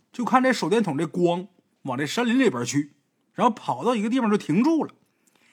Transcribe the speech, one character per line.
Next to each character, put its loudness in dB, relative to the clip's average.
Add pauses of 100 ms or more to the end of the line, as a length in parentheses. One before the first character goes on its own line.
(120)
就 -6
看 2
这 4
手 -2
电 2
筒 -4
这 -2
光 -2 (360)
往 -6
这 -2
山 -2
林 2
里 4
边 -2
去， -4 (400)
然 0
后 2
跑 -8
到 0
一 -2
个 -2
地 0
方 2
就 4
停 0
住 2
了。 -14 (600)